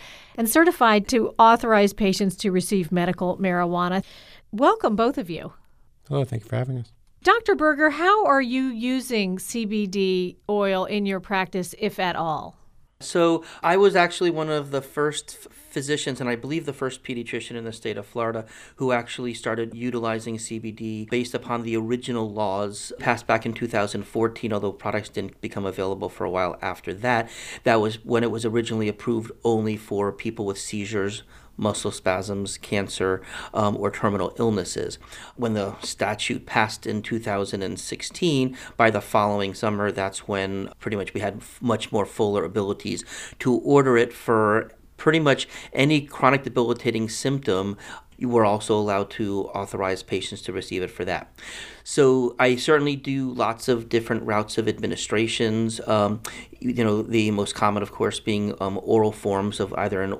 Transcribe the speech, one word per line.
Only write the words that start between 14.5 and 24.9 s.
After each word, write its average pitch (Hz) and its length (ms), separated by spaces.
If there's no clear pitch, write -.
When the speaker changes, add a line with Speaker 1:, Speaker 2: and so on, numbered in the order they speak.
Speaker 3:
the 139 100
first 147 600
f-, - 120
physicians, 143 680
and 123 100
I 120 60
believe 143 280
the 143 80
first 131 300
pediatrician 120 540
in 117 80
the 110 80
state 107 240
of 107 100
Florida, 113 400
who 131 160
actually 120 420
started 113 400
utilizing 113 640
C 113 220
B 113 100
D 110 400
based 120 240
upon 120 300
the 113 120
original 117 540
laws 101 720
passed 117 260
back 110 180
in 117 80
two 117 140
thousand 104 380
fourteen, 113 480
although 101 200
products 104 360